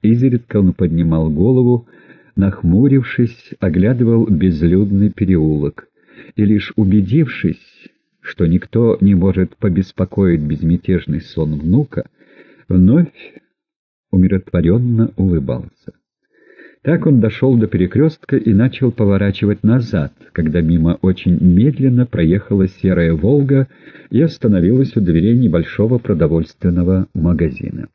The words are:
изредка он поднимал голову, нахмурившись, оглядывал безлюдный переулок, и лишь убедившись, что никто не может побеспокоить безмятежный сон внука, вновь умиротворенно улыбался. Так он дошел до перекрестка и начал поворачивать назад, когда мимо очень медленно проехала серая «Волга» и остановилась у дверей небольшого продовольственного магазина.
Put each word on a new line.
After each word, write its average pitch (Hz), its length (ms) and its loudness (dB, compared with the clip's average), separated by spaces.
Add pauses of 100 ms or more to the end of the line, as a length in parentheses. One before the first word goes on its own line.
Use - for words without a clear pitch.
изредка 120 560 0
он 92 140 4
поднимал 82 580 0
голову, 120 560 2 (500)
нахмурившись, 113 1200 0
оглядывал 113 680 2
безлюдный 95 840 0
переулок, 78 800 -2 (460)
и 107 100 0
лишь 104 320 0
убедившись, 104 1120 -2 (300)
что - 240 -6
никто 107 560 0
не 98 140 4
может 92 420 0
побеспокоить 92 840 -2
безмятежный 80 800 -4
сон 76 360 -6
внука, - 460 -2 (640)
вновь 101 640 2 (760)
умиротворенно 95 1040 0
улыбался. 67 760 -4 (920)
Так 165 240 0
он 135 140 6
дошел 120 360 0
до 110 120 2
перекрестка 135 680 0
и 117 160 0
начал 120 400 0
поворачивать 101 680 0
назад, 107 500 -2 (200)
когда 80 280 -2
мимо 82 400 0
очень 92 400 0
медленно 123 640 2
проехала 95 640 0
серая 85 460 0
«Волга» 135 520 0 (440)
и 117 100 0
остановилась 120 720 0
у 113 60 0
дверей 90 380 2
небольшого 104 580 0
продовольственного 87 1160 -2
магазина. 80 800 -4